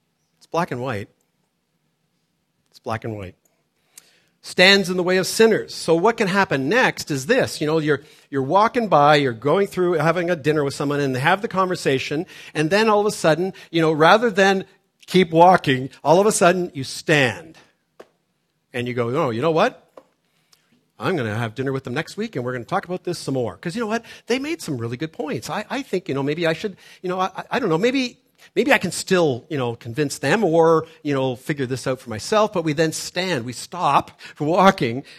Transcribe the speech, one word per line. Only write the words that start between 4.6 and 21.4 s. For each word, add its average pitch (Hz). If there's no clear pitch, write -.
in 180
the 185
way 185
of 180
sinners. 214
So -
what 214
can 202
happen 170
next 208
is 135
this. 202
You 151
know, 160
you're, 147
you're 139
walking 214
by, 151
you're 139
going 151
through, 180
having 165
a 175
dinner 147
with 139
someone, 143
and 135
they 123
have 185
the 226
conversation, 170
and 156
then 214
all 208
of 208
a 208
sudden, 180
you 165
know, 160
rather 190
than 190
keep 185
walking, 160
all 160
of 208
a 214
sudden 180
you 135
stand. 123
And 120
you 123
go, 117
"Oh, 151
you 113
know 160
what? 185
I'm 160
gonna 113
have 113